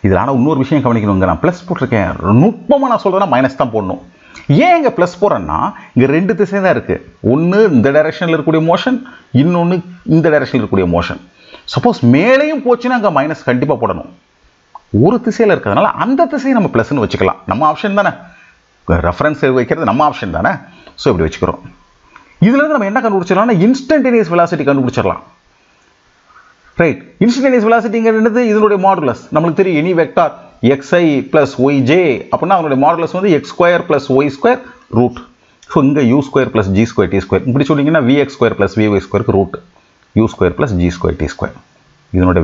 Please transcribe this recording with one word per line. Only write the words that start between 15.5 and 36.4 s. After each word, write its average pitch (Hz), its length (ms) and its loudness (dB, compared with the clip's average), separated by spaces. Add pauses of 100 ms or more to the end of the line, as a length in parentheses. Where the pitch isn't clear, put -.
இருக்கிறதுனால - 360 0 (140)
அந்த 277 280 0
திசையை 269 260 -2
நம்ம 180 140 0
பிளஸ்ன்னு 113 320 -2
வச்சுக்கலாம். - 340 -2 (120)
நம்ம 151 200 0
ஆப்ஷன் 202 300 -4
தானே, 180 100 -2 (960)
ரெஃபரன்ஸ் 143 380 -2 (140)
வைக்கிறது 156 320 -2
நம்ம 147 180 2
ஆப்ஷன் 92 300 -6
தானே. - 120 -2 (500)
So, - 100 -4
இப்படி 80 160 0
வச்சுக்கிறோம். - 340 -4 (880)
இதுல 269 160 2
இருந்து 302 140 0
நம்ம 196 140 -4
என்ன 240 120 -2
கண்டுபிடிச்சிடலாம்னா, 208 520 0 (120)
இன்ஸ்டன்டேனியஸ் 247 680 0
வெலாசிட்டி 170 360 0
கண்டுபிடிச்சிடலாம். 120 520 -2 (1600)
ரைட். 160 200 0 (220)
இன்ஸ்டன்டேனியஸ் 247 440 2
வெலாசிட்டிங்கிறது 226 520 0
என்னது? 226 320 0
இதனுடைய 208 340 2
மாடுலஸ் 160 340 0 (140)
நம்மளுக்கு 160 260 0
தெரியும். 185 220 0
Any 180 180 0
vector 160 300 0 (440)
எக்ஸ் 135 260 -4
ஐ 175 40 4 (280)
plus 143 200 2 (140)
ஒய் 139 120 2 (120)
ஜே 170 100 4 (320)
அப்படின்னா 180 260 0
அதனுடைய 147 280 -2
மாடுலஸ் 165 320 0
வந்து 190 200 0
எக்ஸ் - 160 -8
ஸ்கொயர் 175 360 2
பிளஸ் 139 260 -2
ஒய் 139 220 2
ஸ்கொயர் 247 240 0 (360)
ரூட். 120 220 0 (520)
So, 156 160 2
இங்க 143 140 2 (100)
யூ 143 160 4
ஸ்கொயர் 131 280 -2